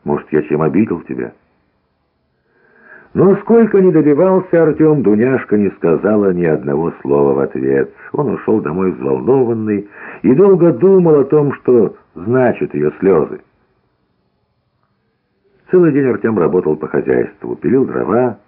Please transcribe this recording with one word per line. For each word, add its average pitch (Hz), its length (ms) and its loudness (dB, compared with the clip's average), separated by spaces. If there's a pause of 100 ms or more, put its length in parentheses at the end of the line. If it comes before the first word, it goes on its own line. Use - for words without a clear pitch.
Может, 71 280 -6
я 76 120 0
чем 76 180 -4
обидел 80 400 -2
тебя?» 64 320 -12 (1800)
Но 190 220 4
сколько 220 440 2
ни 185 100 4
добивался 165 720 2
Артем, 151 380 2
Дуняшка 107 560 0
не 98 140 0
сказала 92 640 0
ни 87 100 -2
одного 73 480 -2 (100)
слова 71 320 0
в 69 60 -2
ответ. 67 500 -2 (220)
Он 131 220 -4
ушел 104 260 -2
домой 90 320 -4
взволнованный 104 960 -2 (340)
и 131 140 2
долго 175 380 4
думал 170 480 4
о - 20 0
том, 143 300 0
что 117 420 0 (180)
значат 113 600 -2
ее 76 240 -2
слезы. 90 400 0 (2250)
Целый 170 220 4
день 139 140 0
Артем 113 300 -2
работал 78 380 0
по 76 140 -10
хозяйству, 60 680 -4
пилил 117 300 0
дрова 104 520 -2 (100)